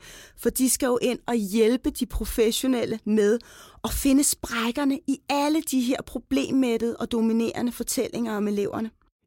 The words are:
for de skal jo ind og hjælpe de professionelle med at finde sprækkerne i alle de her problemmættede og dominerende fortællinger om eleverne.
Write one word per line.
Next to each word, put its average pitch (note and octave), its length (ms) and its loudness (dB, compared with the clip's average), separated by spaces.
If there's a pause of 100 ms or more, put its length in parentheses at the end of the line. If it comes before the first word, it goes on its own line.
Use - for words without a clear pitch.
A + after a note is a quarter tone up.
(360)
for - 140 0
de B3+ 200 0
skal - 160 0
jo B3 160 2
ind B3 240 0
og A#3+ 80 -2
hjælpe A3+ 560 2
de B3 160 -6
professionelle A3+ 1000 0
med G#3+ 340 4 (460)
at - 80 -2
finde C#4 320 4
sprækkerne B3+ 800 -2
i C4+ 120 -2 (100)
alle D4 420 2
de C4 100 2
her B3 220 0
problemmættede A#3+ 920 0
og - 160 -6
dominerende A3+ 600 0
fortællinger A3+ 640 -4
om G#3 120 -2
eleverne. G#3 420 -2 (360)